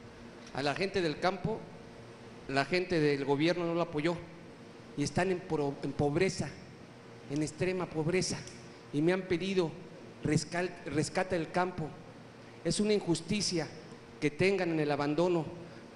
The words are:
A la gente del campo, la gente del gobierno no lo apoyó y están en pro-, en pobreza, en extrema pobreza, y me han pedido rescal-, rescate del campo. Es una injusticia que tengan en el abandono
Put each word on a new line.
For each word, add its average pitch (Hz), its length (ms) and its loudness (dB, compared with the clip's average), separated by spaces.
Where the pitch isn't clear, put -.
A 135 80 -2
la 143 140 2
gente 190 260 0
del 151 180 2
campo, 196 400 0
la 139 180 4
gente 180 340 2
del 143 260 4
gobierno 165 400 4
no 170 100 2
lo 170 60 4
apoyó 165 340 2
y 143 60 2
están 185 280 2
en 180 80 2
pro-, 143 440 0
en 139 100 -2
pobreza, 156 560 2
en 147 120 0
extrema 180 440 0
pobreza, 160 520 0
y 147 100 2
me 170 120 6
han 190 100 2
pedido 180 480 2
rescal-, 170 500 2
rescate 180 500 0
del 160 140 -2
campo. 180 360 0
Es 165 140 2
una 208 140 4
injusticia 175 720 2
que 147 120 2
tengan 185 400 4
en 160 80 2
el 147 120 4
abandono 151 540 4